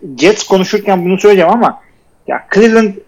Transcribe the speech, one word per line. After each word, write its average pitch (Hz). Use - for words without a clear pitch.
Jets 185
konuşurken 190
bunu 185
söyleyeceğim 190
ama 226
ya -
Cleveland 220